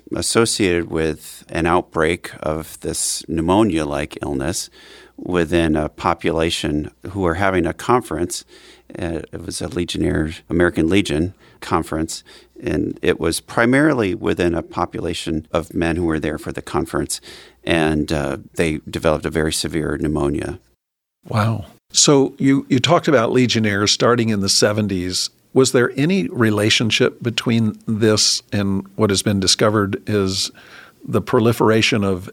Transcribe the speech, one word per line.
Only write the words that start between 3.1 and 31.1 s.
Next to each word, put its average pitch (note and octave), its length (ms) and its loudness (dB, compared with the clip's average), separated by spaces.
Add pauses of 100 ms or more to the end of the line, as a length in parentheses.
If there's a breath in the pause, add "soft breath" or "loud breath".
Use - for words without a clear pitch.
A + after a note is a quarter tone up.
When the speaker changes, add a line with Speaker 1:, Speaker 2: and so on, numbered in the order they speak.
Speaker 1:
pneumonia-like D#2+ 920 0
illness C#2+ 480 -4 (480 loud breath)
within E2 580 0
a D2+ 140 -2
population E2 1040 -2 (200)
who G2 100 -6
were E2+ 140 2
having F#2 300 2
a E2 80 -2
conference. - 720 -2 (520 loud breath)
Uh, E2 240 -6 (100)
it E2+ 140 -12
was E2+ 160 -8
a F2+ 60 -4
Legionnaires-, E2 800 -2
American E2+ 400 2
Legion F#2+ 440 0 (260 soft breath)
conference, - 640 -4 (380 loud breath)
and E2 400 -4
it E2+ 180 0
was E2 200 0
primarily B2 760 2
within F2+ 400 0
a E2 80 -2
population E2+ 920 -6
of E2 220 -4
men E2 220 -2
who F2 100 -2
were D#2+ 140 0
there D2+ 180 -4
for - 140 -10
the C#2+ 100 -8
conference, - 580 -4 (440 loud breath)
and, D#2 480 0
uh, C#2 260 -2 (160)
they D#2 260 -2 (100)
developed D2+ 360 0
a D#2 60 -4
very D#2 220 0
severe D2+ 440 -2
pneumonia. D2 600 -2 (680)
Speaker 2:
Wow. G#2+ 380 -2 (260)
So - 460 4
you, C3+ 320 2
you C3 100 2
talked D#3+ 280 2
about B2 240 4
Legionnaires G#2+ 600 2
starting A#2+ 380 2
in G#2 120 0
the F#2+ 80 0
seventies. G2 800 0 (240)
Was C3 180 4
there B2 240 4
any F3+ 320 0
relationship A2 960 0
between A2+ 640 0
this G#2+ 640 2
and G2 340 -2 (120)
what G#2+ 120 4
has F#2+ 140 0
been G2+ 160 0
discovered G2+ 640 2
is F#2+ 460 -2 (560 loud breath)
the G#2+ 140 0